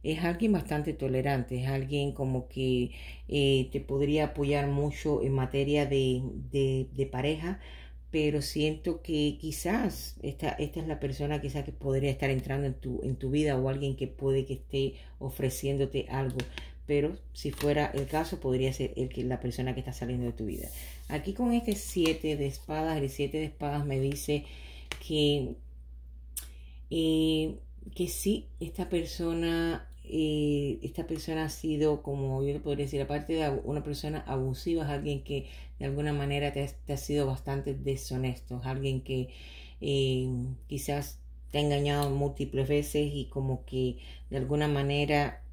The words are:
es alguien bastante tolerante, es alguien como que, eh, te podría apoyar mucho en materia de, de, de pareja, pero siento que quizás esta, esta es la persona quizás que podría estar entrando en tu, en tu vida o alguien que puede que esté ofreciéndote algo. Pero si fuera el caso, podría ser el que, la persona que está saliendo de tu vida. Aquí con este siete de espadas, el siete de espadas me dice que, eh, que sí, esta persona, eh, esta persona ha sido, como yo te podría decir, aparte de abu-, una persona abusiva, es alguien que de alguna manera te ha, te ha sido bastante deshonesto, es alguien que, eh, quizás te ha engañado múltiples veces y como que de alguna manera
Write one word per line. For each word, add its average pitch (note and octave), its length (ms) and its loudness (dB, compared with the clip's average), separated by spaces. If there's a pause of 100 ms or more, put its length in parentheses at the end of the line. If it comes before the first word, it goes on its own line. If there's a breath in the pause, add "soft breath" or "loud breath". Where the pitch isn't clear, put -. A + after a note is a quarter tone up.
es D#3 220 0
alguien F3 260 4
bastante D3+ 400 2
tolerante, C3 680 2
es C3 60 0
alguien C3+ 440 0
como C3 380 -2
que, B2+ 420 2 (380 loud breath)
eh, C3+ 420 6
te C#3 80 0
podría C#3+ 460 2
apoyar C#3+ 420 2
mucho C#3+ 560 2
en C3+ 80 2
materia C#3 540 4
de, C3 360 4 (300)
de, C3+ 420 2
de C3+ 120 2
pareja, D#3 560 0 (500 loud breath)
pero D3+ 300 4
siento D#3 600 0
que D3 380 2
quizás F3+ 840 0
esta, D3+ 280 -2
esta D3 300 -2
es D#3 80 -2
la D#3 120 -2
persona C#3+ 420 -2
quizás C#3 240 -4
que C3+ 80 -8
podría C3+ 360 2
estar C3+ 200 0
entrando C3+ 380 0
en C3 60 0
tu, B2+ 300 -4
en C3 140 0
tu C3+ 120 -4
vida D3 280 4
o C3 120 2
alguien C#3 260 0
que C3+ 120 -4
puede C3+ 380 2
que C3+ 80 -4
esté C3+ 400 -2 (260 loud breath)
ofreciéndote C3+ 920 0
algo. C3+ 280 0 (480 loud breath)
Pero D3 320 2 (160)
si - 180 -6
fuera D3 420 2
el C3+ 140 -2
caso, E3 320 -2
podría C3 320 2
ser B2+ 240 -2
el B2+ 140 -2
que, B2+ 160 -4
la B2+ 160 0
persona B2+ 320 -2
que B2+ 80 -4
está C3 100 -6
saliendo B2 340 -4
de A#2+ 60 -2
tu A2+ 140 -6
vida. - 240 -4 (400 loud breath)
Aquí D3+ 240 -4
con A#3+ 180 2
este A#3 240 4
siete D#3+ 640 2
de C#3+ 100 0
espadas, D#3 500 -2
el C#3 120 0
siete C#3+ 300 -2
de D#3 60 0
espadas D3 400 -2
me C3+ 140 0
dice D3 460 0 (600 loud breath)
que, D3 500 2 (1300 loud breath)
eh, D#3+ 680 4 (380)
que F3+ 140 0
sí, - 400 0 (140)
esta F3 260 -4
persona, E3 1040 0 (140)
eh, D3 760 2
esta E3 240 -4
persona D#3+ 380 -2
ha D3+ 60 -2
sido, D3+ 520 2
como C3+ 400 0
yo C#3 120 2
te D3 80 -4
podría C#3+ 240 0
decir, C#3 160 -2
aparte D3 320 -2
de D#3+ 100 2
abu-, C#3 260 0
una D3 140 0
persona D3 420 -4
abusiva, C3+ 600 0
es C#3+ 40 0
alguien C#3+ 360 -2
que C#3 220 -4 (320 loud breath)
de C#3 60 -2
alguna D3 280 0
manera C#3+ 400 2
te C#3 100 0
ha, C#3+ 40 -2
te - 260 -6
ha C#3 40 -2
sido C#3+ 300 2
bastante C#3 460 -2
deshonesto, C3 880 -2
es A#2 40 -8
alguien C3 360 0
que, B2+ 280 -2 (520 loud breath)
eh, C3 460 4 (400)
quizás C#3+ 520 -2 (320)
te D3 60 0
ha D3 40 4
engañado C#3+ 480 4
múltiples C3+ 580 2
veces D3 460 4
y C#3+ 120 -2
como C3 400 -2
que B2+ 320 0 (320 loud breath)
de C3+ 80 -2
alguna D3 320 2
manera C#3+ 840 2